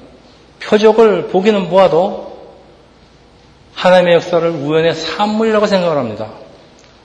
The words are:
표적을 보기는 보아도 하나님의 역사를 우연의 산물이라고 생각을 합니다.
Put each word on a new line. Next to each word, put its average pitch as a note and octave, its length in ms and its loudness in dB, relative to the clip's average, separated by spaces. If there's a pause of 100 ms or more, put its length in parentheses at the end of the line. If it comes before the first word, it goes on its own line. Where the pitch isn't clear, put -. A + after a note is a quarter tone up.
(600)
표적을 G#3+ 680 2
보기는 F#3+ 420 0
보아도 F3+ 880 0 (1200)
하나님의 F3+ 400 4
역사를 E3 340 -2
우연의 D#3+ 460 -2
산물이라고 G#3+ 720 -2
생각을 F3 300 -2
합니다. A2 320 -8 (760)